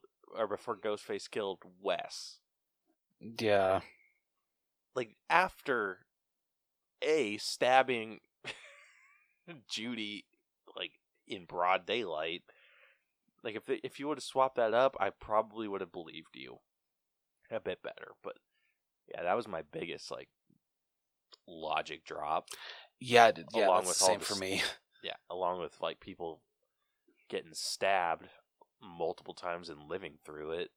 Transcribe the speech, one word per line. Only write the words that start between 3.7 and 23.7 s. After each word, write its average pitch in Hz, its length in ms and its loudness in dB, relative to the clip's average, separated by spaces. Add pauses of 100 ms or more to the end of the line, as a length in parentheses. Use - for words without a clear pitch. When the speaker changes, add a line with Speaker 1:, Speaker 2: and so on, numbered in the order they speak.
Speaker 1:
Like, 113 200 -4 (140)
after, 131 760 2 (960)
A, 131 340 2
stabbing 123 840 4 (240)
<laughs> - 1300 -18
Judy, 110 560 -6 (500)
like, 98 180 -6 (340)
in 98 180 -10
broad 90 400 2
daylight, 85 560 -2 (1000)
like, 110 120 -6
if 110 120 -8
they, 131 160 0
if - 160 -10
you 139 80 -4
would've 147 160 -4
swapped 131 320 2
that 113 180 2
up, 131 260 4
I 98 120 2
probably 110 560 0
would've 95 240 -4
believed 80 440 -12
you 62 220 -14 (960)
a 113 80 -4
bit - 240 -8
better. - 300 -12 (100)
But, - 140 -10 (680)
yeah, - 140 -8
that 87 140 2
was 113 120 -2
my 85 140 -6 (100)
biggest, 82 380 -8
like, 64 200 -12 (1160)
logic 78 560 -4
drop. 78 440 -2 (520)
Speaker 2:
Yeah, 120 320 8
d-, 85 120 -4 (100)
yeah, 107 140 6
Speaker 1:
Along 92 180 6